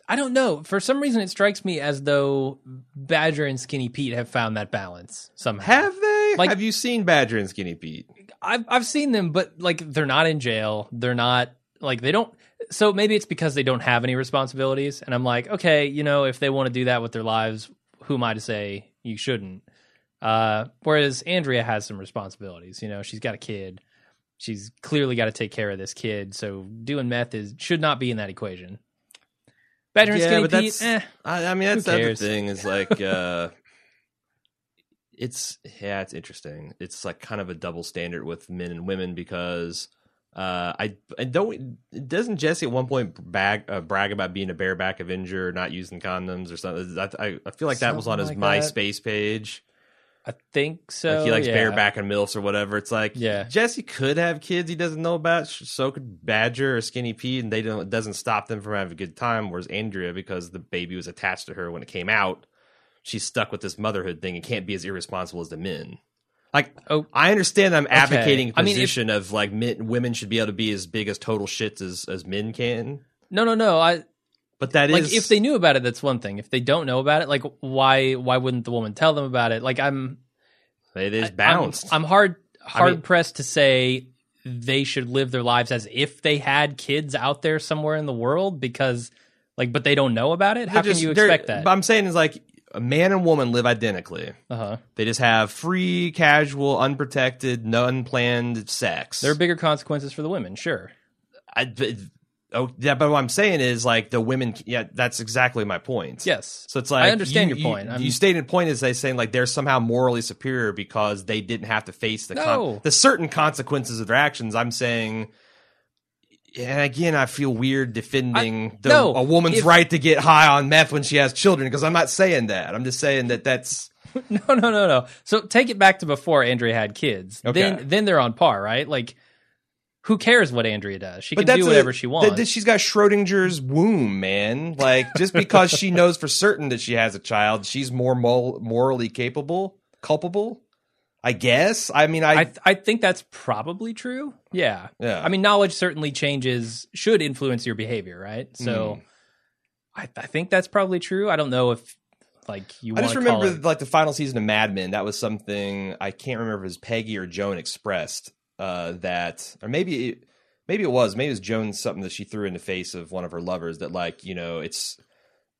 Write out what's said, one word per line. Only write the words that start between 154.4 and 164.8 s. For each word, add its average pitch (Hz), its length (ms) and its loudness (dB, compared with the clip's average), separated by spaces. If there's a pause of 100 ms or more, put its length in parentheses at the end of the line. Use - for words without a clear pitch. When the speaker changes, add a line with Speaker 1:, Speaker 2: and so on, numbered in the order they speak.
Speaker 2:
Mad 107 300 2
Men. 92 180 -4
That 101 120 -2
was 104 140 -6
something, 101 800 -6
I 98 120 -8
can't 127 260 -10
remember 110 240 -6
if 95 40 -10
it 92 40 -8
was 87 80 -14
Peggy 110 400 -6
or 92 80 -8
Joan 95 320 -4
expressed, - 760 -8 (280)
uh, 87 400 -6
that, 87 640 -6
or 107 60 -12
maybe 143 420 -4
it, - 140 -14 (420)
maybe 208 180 -2
it 151 60 0
was, 120 240 2
maybe 127 140 -2
it - 20 -2
was 110 100 -6
Joan, 107 320 -4
something 95 320 -6
that 90 80 -10
she 104 120 -10
threw 104 220 -8
in 92 80 -6
the 87 60 -10
face 92 340 -8
of 85 180 -12
one 92 120 -8
of 85 80 -10
her 85 80 -8
lovers, 85 380 -6
that, 82 140 -10
like, 87 320 -8
you 92 100 -10
know, 85 260 -8
it's, - 380 -10 (600)